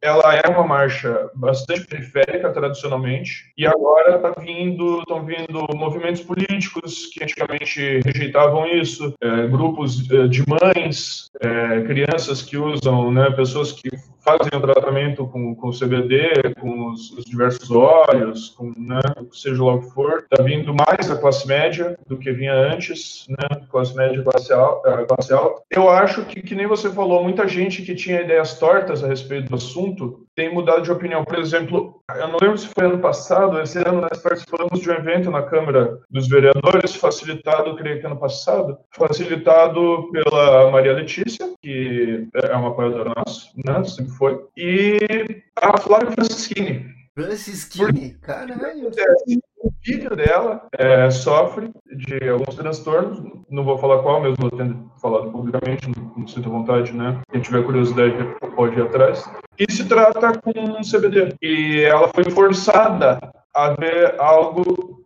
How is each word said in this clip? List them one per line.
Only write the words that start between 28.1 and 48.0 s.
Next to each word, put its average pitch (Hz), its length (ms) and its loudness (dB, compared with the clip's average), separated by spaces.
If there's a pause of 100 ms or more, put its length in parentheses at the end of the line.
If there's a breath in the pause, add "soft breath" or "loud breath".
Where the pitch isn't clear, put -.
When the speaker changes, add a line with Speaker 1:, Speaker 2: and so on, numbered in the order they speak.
Speaker 1:
ideias 160 380 0
tortas 165 440 2
a 139 40 -4
respeito 135 420 -6
do 127 60 -4
assunto 180 360 -6 (440)
tem 165 180 -4
mudado 170 300 2
de 175 80 -4
opinião. 165 340 -4
Por 170 140 -6
exemplo, 165 600 -4 (160)
eu 160 120 -6
não 165 120 -4
lembro 208 200 4
se - 80 -14
foi 190 180 0
ano 180 140 2
passado, 180 600 0
esse 156 200 -6
ano 175 220 0
nós 165 200 -6
participamos 170 580 -4
de 170 100 -6
um 170 40 2
evento 170 380 -2
na 147 100 -2
Câmara 135 580 0 (100)
dos 131 200 -2
Vereadores, 143 680 4
facilitado, 156 800 -2
creio 151 240 -8
que - 60 -14
ano 143 120 -8
passado, - 600 -4 (140)
facilitado 165 1200 2
pela 143 580 6
Maria 131 240 4
Letícia, 220 580 -6 (100)
que 120 760 -4
é 127 200 0
uma 123 140 -2
apoiadora 117 480 -4
nossa, - 300 -10 (180)
né, 139 180 -2
sempre - 280 -10
foi, 135 300 -2 (160)
e 208 840 -2 (140)
a 208 220 2
Flávia 226 340 4
Francischini. 190 760 -4 (280)
Speaker 2:
Francischini? 175 1000 -4